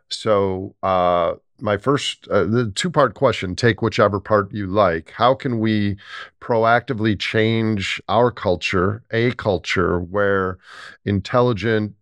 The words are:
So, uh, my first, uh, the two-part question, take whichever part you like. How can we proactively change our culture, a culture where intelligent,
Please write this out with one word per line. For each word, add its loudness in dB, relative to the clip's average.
So, -2
uh, 2
my 0
first, -2
uh, 2
the 0
two-part 0
question, -2
take 0
whichever 2
part 0
you -6
like. 0
How 2
can -4
we 0
proactively 2
change -2
our 4
culture, -2
a 0
culture -2
where -2
intelligent, 0